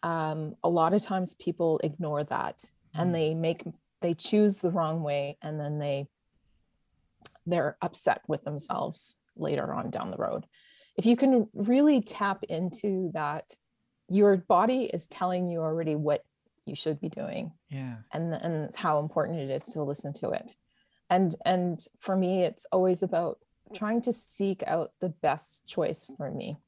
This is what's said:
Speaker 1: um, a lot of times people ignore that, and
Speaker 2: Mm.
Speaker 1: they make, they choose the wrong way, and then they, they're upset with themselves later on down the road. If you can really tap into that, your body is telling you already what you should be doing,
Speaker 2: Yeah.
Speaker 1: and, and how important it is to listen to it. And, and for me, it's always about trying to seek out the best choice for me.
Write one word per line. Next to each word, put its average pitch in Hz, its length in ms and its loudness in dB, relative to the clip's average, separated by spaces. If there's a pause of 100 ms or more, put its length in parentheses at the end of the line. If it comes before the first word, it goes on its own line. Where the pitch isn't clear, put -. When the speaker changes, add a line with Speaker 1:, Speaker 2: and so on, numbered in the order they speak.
Speaker 1:
um, 156 600 -2
a 170 60 4
lot 170 240 4
of 208 100 6
times 185 320 -2
people 165 480 0
ignore 151 400 -2
that, - 400 -4 (320)
and 170 160 2
Speaker 2:
Mm. - 20 0
Speaker 1:
they 160 220 2
make, 165 280 -2 (380)
they 175 140 2
choose 208 460 4
the 175 100 0
wrong 165 320 0
way, 143 400 -2
and 151 160 -6
then 147 180 -4
they, 143 300 -4 (1400)
they're 170 360 0
upset - 460 0
with 147 160 -2
themselves - 760 -6 (180)
later 143 380 -2
on - 160 -4
down - 220 -6
the - 60 -8
road. - 280 -4 (500)
If 196 100 -2
you 233 100 8
can 247 380 4
really 262 480 4
tap 202 420 -4
into 185 720 -2
that, 151 420 -4 (540)
your 202 280 8
body 233 480 4
is - 220 -6
telling 180 400 0
you 170 140 -2
already 160 340 0
what 147 280 0 (420)
you 139 100 -8
should 151 240 -2
be 156 100 -4
doing, - 440 -8 (160)
Speaker 2:
Yeah. 131 280 -8 (140)
Speaker 1:
and, 165 220 -4
and 156 420 -4
how 156 240 2
important 156 400 -2
it 139 100 -4
is 135 240 -4
to 156 100 -4
listen 143 300 -6
to - 180 -4
it. - 240 -8 (540)
And, 180 260 4 (100)
and 180 400 0 (140)
for 190 160 -2
me, 185 280 2
it's - 280 -2
always 185 320 4
about 170 360 -2 (340)
trying 220 280 -2
to 240 120 0
seek - 540 -2
out - 320 -2
the 180 100 -2
best - 580 -4
choice - 380 -2 (120)
for 143 140 -6
me. 147 260 -8 (100)